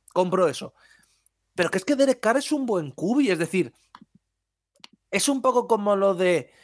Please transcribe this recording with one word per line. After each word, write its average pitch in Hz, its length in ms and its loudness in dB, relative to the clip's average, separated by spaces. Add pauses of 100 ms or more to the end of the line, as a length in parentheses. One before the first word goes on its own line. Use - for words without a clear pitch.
(120)
compro 185 360 0
eso. - 260 -8 (800)
Pero 170 160 -2
que 190 80 -2
es 190 60 -4
que 285 100 0
Derek 262 240 2
Carr 233 200 0
es 285 120 -4
un 277 160 -2
buen 175 240 -2
cubi, 233 400 0
es 170 80 0
decir, 170 340 -2 (1400)
es 202 160 0
un 269 140 -2
poco 247 240 2
como 208 300 0
lo 196 180 2
de, 175 380 0 (120)